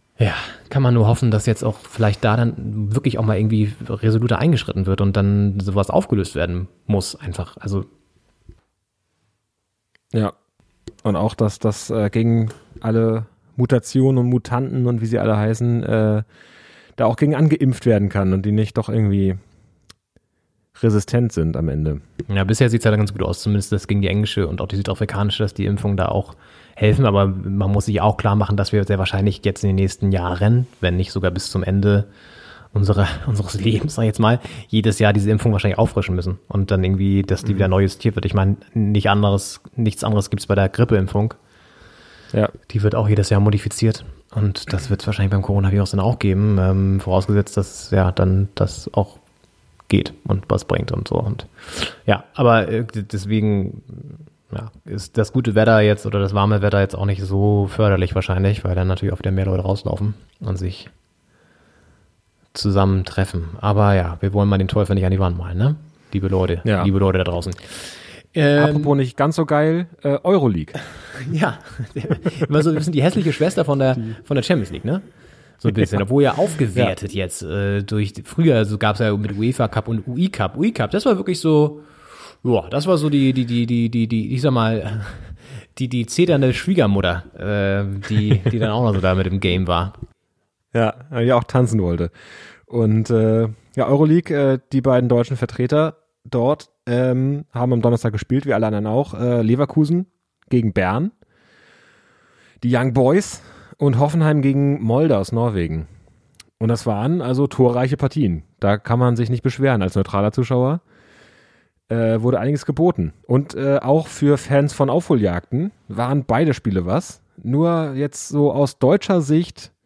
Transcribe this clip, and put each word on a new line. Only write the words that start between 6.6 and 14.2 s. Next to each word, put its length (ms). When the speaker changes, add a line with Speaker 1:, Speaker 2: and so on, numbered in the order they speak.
Speaker 1:
muss 300
einfach. 420
Also 280
Speaker 2:
Ja. 200
Und 140
auch, 180
dass 240
das, 320
äh, 200
gegen 400
alle 460
Mutationen 640
und 120